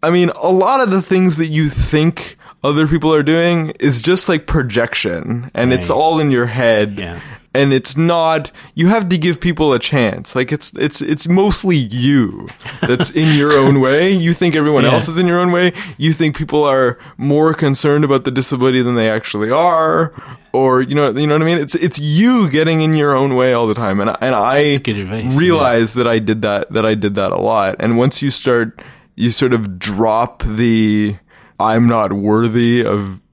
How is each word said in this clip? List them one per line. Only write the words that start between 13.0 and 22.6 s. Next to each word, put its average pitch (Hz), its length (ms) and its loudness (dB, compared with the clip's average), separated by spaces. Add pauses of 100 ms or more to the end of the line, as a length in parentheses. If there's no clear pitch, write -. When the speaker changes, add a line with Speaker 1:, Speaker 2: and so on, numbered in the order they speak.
Speaker 1:
in 156 260 2
your 147 160 2
own 139 260 4
way. 147 320 2
You 170 220 2
think 170 220 0
everyone 147 280 2
Speaker 2:
Yeah. 120 80 4
Speaker 1:
else - 160 0
is 165 100 -4
in 180 80 2
your 175 140 2
own 180 140 0
way. 175 180 2 (260)
You 156 140 0
think 151 240 -2
people 151 300 0
are 131 320 2 (200)
more 147 360 2
concerned 147 500 2
about 135 220 0
the 131 60 -2
disability 127 500 0
than 123 140 0
they 113 140 2
actually 107 420 -4
are. 160 600 0 (400)
Or, 127 300 2
you 131 140 -4
know, 147 160 2
you 139 160 -2
know 147 80 2
what 156 80 2
I - 20 0
mean? 170 140 0
It's, 147 160 -4
it's 175 220 -2
you 185 520 2
getting 156 320 0